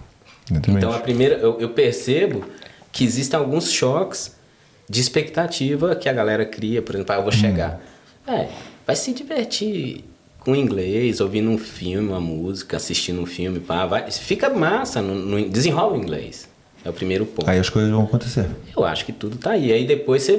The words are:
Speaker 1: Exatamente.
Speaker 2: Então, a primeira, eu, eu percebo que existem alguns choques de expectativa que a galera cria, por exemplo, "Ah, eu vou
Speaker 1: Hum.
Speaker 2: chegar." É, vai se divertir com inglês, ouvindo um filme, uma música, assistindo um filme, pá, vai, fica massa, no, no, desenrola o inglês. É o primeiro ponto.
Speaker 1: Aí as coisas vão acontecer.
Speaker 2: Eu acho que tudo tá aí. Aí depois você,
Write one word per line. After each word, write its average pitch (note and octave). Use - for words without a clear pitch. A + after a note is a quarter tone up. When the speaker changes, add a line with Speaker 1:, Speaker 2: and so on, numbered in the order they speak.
Speaker 1:
Exatamente. G2
Speaker 2:
Então, A2+
a A#2
primeira, C3
eu, A2
eu A#2
percebo C3
que B2+
existem B2+
alguns D3
choques D#3
de A2+
expectativa D3+
que -
a -
galera A2
cria, G#2+
por -
exemplo, G2
"Ah, G2
eu G2
vou G#2
Speaker 1:
Hum. A#2
Speaker 2:
chegar." F2
É, B3
vai -
se B3
divertir G#3+
com C3
inglês, A2
ouvindo G#2+
um A2+
filme, G2
uma F#2
música, E2+
assistindo F2
um F2
filme, F2+
pá, F2+
vai, G2+
fica -
massa, G3+
no, G2
no, G2+
desenrola D#3
o -
inglês. E2+
É F2+
o -
primeiro F#2+
ponto. F2
Speaker 1:
Aí F#2
as F#2+
coisas G#2+
vão G#2+
acontecer. G#2+
Speaker 2:
Eu -
acho D#2+
que A2
tudo A2
tá G#3
aí. C#3+
Aí B2
depois C#3
você, G3+